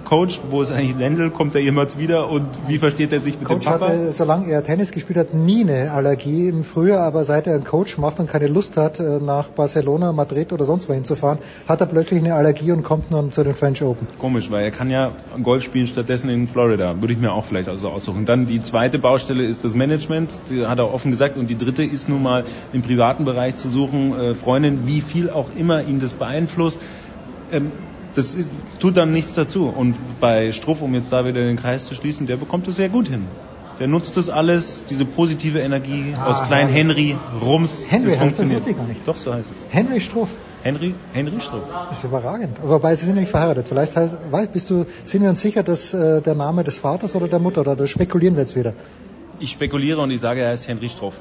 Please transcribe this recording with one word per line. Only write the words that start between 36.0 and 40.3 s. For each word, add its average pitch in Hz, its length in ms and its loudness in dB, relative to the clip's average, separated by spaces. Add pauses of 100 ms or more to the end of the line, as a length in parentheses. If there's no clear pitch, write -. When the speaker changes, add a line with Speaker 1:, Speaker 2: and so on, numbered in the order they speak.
Speaker 2:
Ah, 131 80 -2
Speaker 1:
aus 135 180 2
Klein 139 240 4
Speaker 2:
herrlich. 151 300 4
Speaker 1:
Henry, 147 180 2 (260)
Rums, 151 480 2
Speaker 2:
Henry 233 180 4
Speaker 1:
es 185 60 4
Speaker 2:
heißt 143 280 2
das, 160 80 4
Speaker 1:
funktioniert. 220 100 2
Speaker 2:
wusste 247 120 -2
ich 180 60 -2
gar 123 100 -4
nicht. 117 200 -6
Speaker 1:
Doch, 160 100 -2
so 123 160 -6
heißt 113 160 -6
es. - 240 -16
Speaker 2:
Henry 233 280 2
Struff. 220 280 -2 (340)